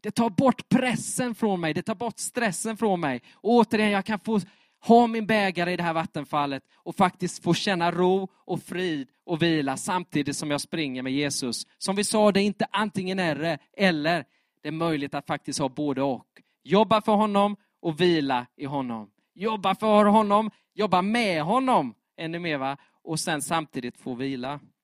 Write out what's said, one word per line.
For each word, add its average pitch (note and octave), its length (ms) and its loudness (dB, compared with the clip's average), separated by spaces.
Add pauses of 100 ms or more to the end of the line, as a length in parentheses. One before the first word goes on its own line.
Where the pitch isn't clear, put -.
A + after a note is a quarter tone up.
Det G#3 100 -8
tar A#3 180 0
bort - 400 2
pressen B3 640 0
från G3 260 0
mig, D#3 120 -2
det F3+ 80 -2
tar A3 140 -6
bort A3+ 240 -8
stressen A3 580 -4
från G3 220 0
mig. C3+ 220 -2 (120)
Och - 160 -4
återigen, G#3+ 420 4
jag G3 140 0
kan G#3+ 140 -4
få G#3+ 220 -2 (380)
ha A#3 280 6
min A3+ 200 -4
bägare F3+ 460 0
i F3 40 -4
det F3 60 -4
här E3 100 0
vattenfallet C#3+ 720 -4 (100)
och - 220 -14
faktiskt F3+ 480 0
få E3+ 100 2
känna E3+ 380 0
ro F#3 420 0
och - 300 -8
frid F3 440 -6 (160)
och D#3+ 180 -4
vila D3+ 360 0
samtidigt D3+ 600 -4
som D3+ 140 -6
jag C#3+ 100 -2
springer C#3 400 -6
med C3 120 -4
Jesus. C3+ 540 -4 (100)
Som G3 180 -4
vi G#3 80 -2
sa, G#3+ 280 4
det G3 100 2
är G3+ 40 2
inte G3+ 260 -2
antingen F#3+ 480 -4
eller, D#3 400 -2 (140)
eller E3 520 0 (360)
det D3+ 60 -10
är D3+ 40 -6
möjligt D#3 420 -4
att C#3+ 140 -8
faktiskt D3+ 320 -6
ha C3+ 100 0
både C#3 320 -4
och. C3 400 -4 (220)
Jobba G#3 380 4
för G#3+ 140 2
honom G3+ 400 2 (240)
och D#3+ 220 -4
vila C#3 540 2
i C#3+ 100 -12
honom. B2 460 -8 (220)
Jobba G3 420 -2
för G#3+ 300 6
honom, G#3 460 4 (220)
jobba F#3 280 2
med G3+ 420 0
honom G#3 520 0 (200)
ännu E3 240 -8
mer, D#3+ 180 -4
va? C3+ 200 -4 (260)
Och D#3 160 -6
sen D#3 220 -4
samtidigt C#3+ 560 -6
få C3 160 -10
vila. C3+ 460 -8 (240)